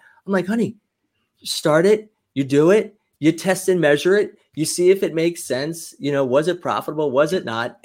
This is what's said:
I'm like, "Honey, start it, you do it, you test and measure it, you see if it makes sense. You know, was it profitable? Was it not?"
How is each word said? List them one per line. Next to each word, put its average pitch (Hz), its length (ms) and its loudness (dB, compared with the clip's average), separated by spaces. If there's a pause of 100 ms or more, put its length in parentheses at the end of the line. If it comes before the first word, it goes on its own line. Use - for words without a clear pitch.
(280)
I'm 196 60 -4
like, 185 140 0
"Honey, 202 280 -2 (680)
start 160 420 0
it, 214 260 2 (220)
you 135 100 -2
do 143 280 4
it, - 280 0 (200)
you 151 120 2
test 185 380 -2
and 185 100 2
measure 156 380 2
it, - 200 -4 (160)
you 151 120 -4
see 175 240 0
if 196 120 4
it 165 120 -2
makes 170 320 -4
sense. 147 520 -8
You 143 140 -4
know, 139 140 0
was 143 240 2
it 175 120 -4
profitable? 143 480 -4
Was 147 220 2
it 185 140 -4
not?" 117 400 -6